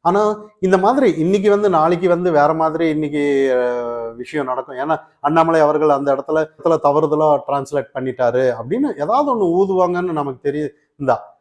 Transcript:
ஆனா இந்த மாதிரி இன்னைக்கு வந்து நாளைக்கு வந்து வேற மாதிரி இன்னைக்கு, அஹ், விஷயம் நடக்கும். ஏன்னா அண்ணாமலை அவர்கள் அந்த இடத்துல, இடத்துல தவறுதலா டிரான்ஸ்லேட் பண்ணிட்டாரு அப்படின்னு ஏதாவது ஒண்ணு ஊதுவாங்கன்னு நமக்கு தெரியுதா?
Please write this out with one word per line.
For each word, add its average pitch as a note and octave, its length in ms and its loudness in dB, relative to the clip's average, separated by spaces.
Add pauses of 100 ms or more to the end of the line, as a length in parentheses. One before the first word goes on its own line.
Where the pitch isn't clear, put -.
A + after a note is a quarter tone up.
ஆனா G#3 420 0 (180)
இந்த F#3 180 2
மாதிரி G#3 400 2
இன்னைக்கு G3 320 2
வந்து G3+ 200 2
நாளைக்கு E3+ 380 2
வந்து F3 220 2
வேற D3+ 240 4
மாதிரி D#3+ 340 0
இன்னைக்கு, C#3+ 680 0
அஹ், A#2+ 600 -4
விஷயம் C3 300 -8
நடக்கும். B2+ 300 -8
ஏன்னா D#3 200 -2 (240)
அண்ணாமலை E3 400 2
அவர்கள் D3+ 280 4
அந்த C#3 260 2
இடத்துல, D#3 240 -2
இடத்துல D#3+ 440 -2
தவறுதலா D3+ 560 2 (100)
டிரான்ஸ்லேட் C#3 460 -4
பண்ணிட்டாரு B2+ 580 0
அப்படின்னு C#3+ 480 -4
ஏதாவது A#3+ 300 0
ஒண்ணு G#3+ 180 0
ஊதுவாங்கன்னு F3+ 640 0
நமக்கு C#3 380 -4
தெரியுதா? C#3 640 -4 (240)